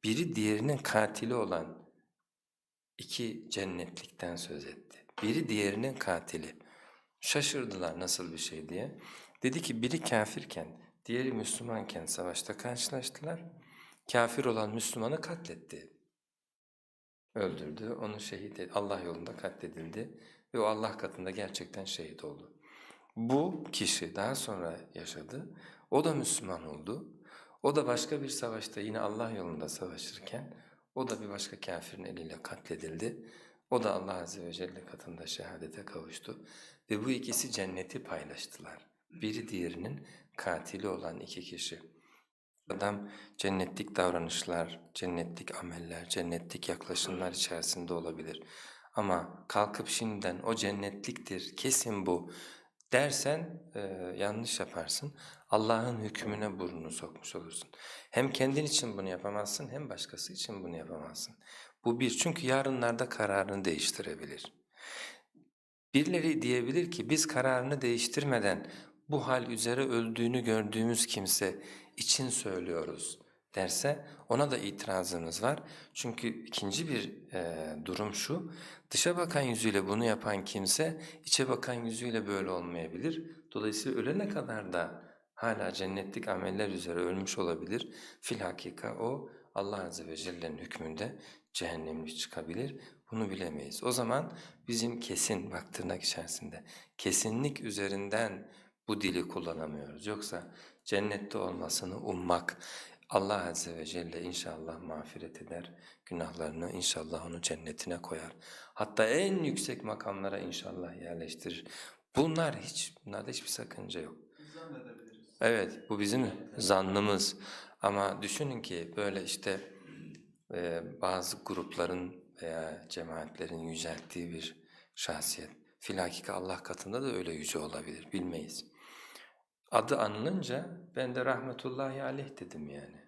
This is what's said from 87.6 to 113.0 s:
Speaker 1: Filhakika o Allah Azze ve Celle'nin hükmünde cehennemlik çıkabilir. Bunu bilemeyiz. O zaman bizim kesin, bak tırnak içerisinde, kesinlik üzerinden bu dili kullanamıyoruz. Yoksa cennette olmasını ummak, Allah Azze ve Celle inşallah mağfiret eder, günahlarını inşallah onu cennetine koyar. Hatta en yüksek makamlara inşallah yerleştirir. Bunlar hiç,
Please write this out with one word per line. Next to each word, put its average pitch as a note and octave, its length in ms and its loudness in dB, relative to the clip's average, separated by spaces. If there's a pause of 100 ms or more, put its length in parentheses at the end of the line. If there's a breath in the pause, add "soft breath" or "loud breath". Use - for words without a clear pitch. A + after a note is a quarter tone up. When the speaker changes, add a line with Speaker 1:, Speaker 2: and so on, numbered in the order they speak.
Speaker 1:
Filhakika - 760 -4
o C3+ 360 -2 (240 loud breath)
Allah G2 300 0
Azze E2+ 220 -6
ve D#2+ 100 -6
Celle'nin E2+ 420 -4
hükmünde E2 600 -6 (340 loud breath)
cehennemlik D#2+ 640 -4
çıkabilir. F#2 580 -4 (340 loud breath)
Bunu A2 200 0
bilemeyiz. E2 540 -4
O B2 80 4
zaman B2 400 2 (360 loud breath)
bizim A#2 320 2
kesin, G2 520 0
bak F2 200 -6
tırnak F#2 300 -4
içerisinde, - 640 -2 (340 loud breath)
kesinlik B2 640 4
üzerinden G2+ 920 0 (380 loud breath)
bu G#2+ 120 4
dili F2+ 280 2
kullanamıyoruz. D2+ 760 -4
Yoksa G#2 480 -6 (300 loud breath)
cennette G#2 540 0
olmasını F#2 640 -2
ummak, F2+ 580 2 (540 loud breath)
Allah G2 340 6
Azze E2+ 300 -4
ve D#2+ 80 -6
Celle E2+ 380 -4
inşallah E2 600 -4
mağfiret D#2+ 600 -8
eder, - 320 -8 (300 loud breath)
günahlarını E2+ 680 -4
inşallah D#2+ 540 0
onu E2+ 140 -6
cennetine D#2+ 640 -4
koyar. E2+ 300 -6 (420 loud breath)
Hatta A2 320 4
en F3 380 4
yüksek - 400 0
makamlara G2 540 -2
inşallah F2+ 640 -6
yerleştirir. E2+ 640 -8 (500 loud breath)
Bunlar D#3 400 4
hiç, - 380 -4 (100)